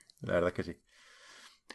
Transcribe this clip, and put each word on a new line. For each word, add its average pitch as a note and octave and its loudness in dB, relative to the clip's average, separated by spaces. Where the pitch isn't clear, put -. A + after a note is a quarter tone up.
La - -2
verdad F2 4
es - 0
que G2 -4
sí. - -8